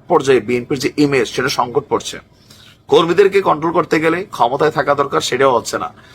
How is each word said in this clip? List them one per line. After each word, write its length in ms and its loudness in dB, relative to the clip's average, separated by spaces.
পর্যায়ে 320 2
বিএনপির 400 -4
যে 180 -4
ইমেজ 300 2
সেটা 220 -4
সংকট 400 -2
পড়ছে। 300 -4
কর্মীদেরকে 540 4
কন্ট্রোল 320 -2
করতে 260 0
গেলে 320 0
ক্ষমতায় 400 0
থাকা 240 0
দরকার, 260 -2
সেটাও 360 0
হচ্ছে 220 -4
না। 140 -10